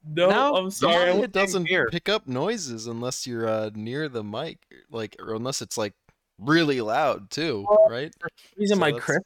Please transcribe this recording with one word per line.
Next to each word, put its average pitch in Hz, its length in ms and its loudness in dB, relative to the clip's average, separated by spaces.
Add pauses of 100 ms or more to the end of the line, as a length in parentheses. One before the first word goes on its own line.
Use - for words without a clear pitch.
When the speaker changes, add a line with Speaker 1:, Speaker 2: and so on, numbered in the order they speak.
Speaker 1:
No, 160 220 2
Speaker 2:
No, 262 280 4
Speaker 1:
I'm 190 140 -2
sorry. 180 240 2
I 175 40 4
Speaker 3:
Usually 180 220 4
Speaker 1:
went 247 40 0
Speaker 3:
it 202 80 -6
doesn't 190 320 0
Speaker 2:
beer. 165 260 2
Speaker 3:
pick - 180 -4
up 208 200 -2
noises 135 580 -4
unless 120 400 -6
you're, 117 220 -4
uh, 110 260 -2
near 123 340 -6
the 120 140 -6
mic, 107 360 -8 (320)
like, 110 280 -8
or - 160 -8
unless 120 280 -6
it's, - 160 -8
like, 104 160 -4 (440)
really 143 440 2
loud 113 480 0
too, 131 380 -4
Speaker 1:
Well, - 200 8
Speaker 3:
right? 123 320 -4
Speaker 1:
for - 160 -10
some - 240 -20
reason, 208 160 4
Speaker 3:
So 190 40 2
Speaker 1:
my 156 120 4
Speaker 3:
that's - 120 -6
Speaker 1:
crisp 143 220 2